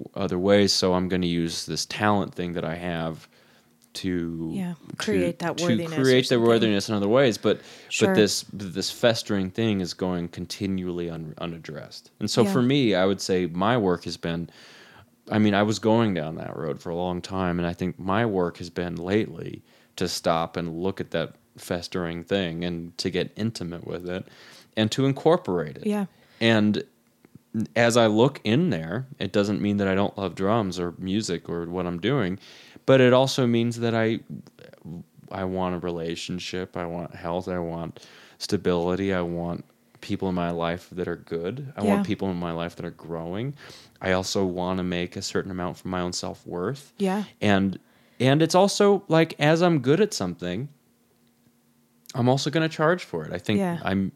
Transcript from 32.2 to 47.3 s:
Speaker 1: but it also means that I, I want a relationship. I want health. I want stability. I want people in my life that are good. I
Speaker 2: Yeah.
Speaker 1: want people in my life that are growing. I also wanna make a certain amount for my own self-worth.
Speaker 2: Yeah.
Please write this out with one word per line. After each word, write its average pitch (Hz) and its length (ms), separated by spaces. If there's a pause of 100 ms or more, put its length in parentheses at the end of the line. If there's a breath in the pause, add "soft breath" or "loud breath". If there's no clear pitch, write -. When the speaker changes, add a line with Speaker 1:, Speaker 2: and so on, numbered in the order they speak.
Speaker 1:
but 131 160
it 123 100
also 131 340
means 117 340
that 113 140
I, 113 260 (1080)
I 95 140
want 92 300
a 90 40
relationship. 87 1000
I 90 100
want 85 280
health. 87 340
I 90 100
want 85 480 (320 loud breath)
stability. 90 760
I 90 100
want 85 420 (360)
people 98 300
in 92 40
my 87 160
life 85 420
that 87 160
are 87 80
good. 98 600
I 104 60
Speaker 2:
Yeah. 104 120
Speaker 1:
want 101 120
people 98 240
in 90 80
my 87 140
life 85 240
that 87 100
are 85 40
growing. 85 640 (460 loud breath)
I 95 120
also 95 340
wanna 90 380
make 90 320
a 98 60
certain 92 280
amount 87 280
for - 100
my 92 120
own 90 140
self-worth. 92 840
Speaker 2:
Yeah. 196 260 (180)